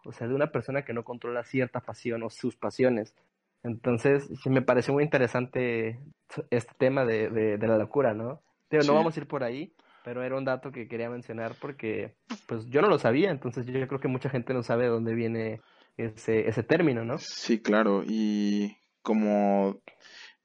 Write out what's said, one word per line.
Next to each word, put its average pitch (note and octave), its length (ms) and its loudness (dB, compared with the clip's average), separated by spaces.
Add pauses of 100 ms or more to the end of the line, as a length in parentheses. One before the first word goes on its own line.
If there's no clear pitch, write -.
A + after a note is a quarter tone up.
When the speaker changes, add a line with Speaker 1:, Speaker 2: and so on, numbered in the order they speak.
Speaker 1:
o B2+ 80 -14
sea, A#2 140 -8
de C3 80 -2
una D3+ 160 0
persona C3+ 340 -4
que A#2+ 80 -10
no A#2 100 -6
controla A#2+ 400 -8
cierta B2+ 380 -2
pasión A2+ 420 -6
o A2+ 80 -8
sus - 260 -6
pasiones. A2+ 580 0 (480)
Entonces, B2 680 0 (140)
sí C3+ 60 -2
me C3 120 4
pareció B2+ 320 2
muy D3 100 2
interesante B2 960 0 (500)
este - 280 -2
tema C3 280 4
de, G#2+ 240 0
de, A2 280 2
de A2 100 0
la A2+ 100 6
locura, A2+ 360 2
¿no? A#2 280 -8 (280)
Digo, D3+ 140 4
no C#3+ 100 4
Speaker 2:
Sí. - 20 6
Speaker 1:
vamos D#3+ 200 2
a D#3 40 -6
ir C#3+ 80 -10
por C#3 160 -6
ahí, C3 320 -8 (260)
pero A#2+ 220 -8
era C3 140 -4
un C3+ 80 -6
dato C3 260 -4
que B2 160 -12
quería A#2 220 -6
mencionar A#2 500 -8
porque, A2+ 560 -6 (300)
pues, A2+ 220 -8
yo C3+ 140 2
no G#3 80 6
lo D#3 100 4
sabía, D#3+ 320 4
entonces C3 340 -6
yo B2+ 220 -4
creo C3+ 120 -6
que C#3+ 100 -2
mucha B2+ 200 -2
gente C3 240 -4
no B2 100 -2
sabe A#2+ 200 0
de A#2+ 60 2
dónde A2+ 260 0
viene A2+ 480 -4 (340)
ese, A2 520 0
ese A2 140 0
término, C#3+ 420 2
¿no? C3+ 220 -6
Speaker 2:
Sí, - 340 0
claro, G#2 440 4
y G#2 720 0 (240)
como G2+ 800 2 (640)